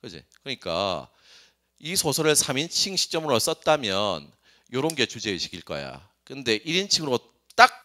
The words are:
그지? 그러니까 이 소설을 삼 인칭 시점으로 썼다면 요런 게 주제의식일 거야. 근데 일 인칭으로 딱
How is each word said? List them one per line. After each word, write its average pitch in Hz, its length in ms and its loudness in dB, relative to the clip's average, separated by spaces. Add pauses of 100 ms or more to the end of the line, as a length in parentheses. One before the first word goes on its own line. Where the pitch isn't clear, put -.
그지? 87 240 -16 (180)
그러니까 90 680 -4 (680)
이 170 180 -6
소설을 151 400 2
삼 139 220 0
인칭 175 380 -2
시점으로 156 420 0
썼다면 104 920 0 (400)
요런 147 220 0
게 127 120 2
주제의식일 95 560 -6
거야. 69 480 -10 (140)
근데 127 320 -2
일 156 200 -4
인칭으로 160 420 0 (380)
딱 - 280 6